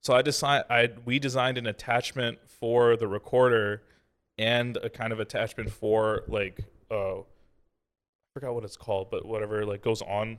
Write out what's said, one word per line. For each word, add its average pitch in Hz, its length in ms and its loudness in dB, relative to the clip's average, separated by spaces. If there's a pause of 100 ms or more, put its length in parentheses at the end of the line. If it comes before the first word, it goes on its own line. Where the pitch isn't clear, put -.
So 131 140 2
I 127 80 8
deci-, 143 480 0
I, 120 200 4 (140)
we 123 140 0
designed 131 400 0
an 117 80 -6
attachment 120 800 -2
for 117 500 4
the 110 120 -2
recorder 104 760 2 (560)
and 120 380 0
a 113 120 -6
kind 113 240 -6
of 110 60 -6
attachment 110 520 -4
for, 110 580 0
like, 101 320 -4 (280)
uh, 95 300 -4
I 95 60 -14 (1080)
forgot 131 200 -6
what 117 80 -4
it's 104 140 -12
called, 98 340 -4
but 98 160 -6
whatever, 107 400 -2
like, 101 160 -6
goes 110 200 -2
on 110 360 -4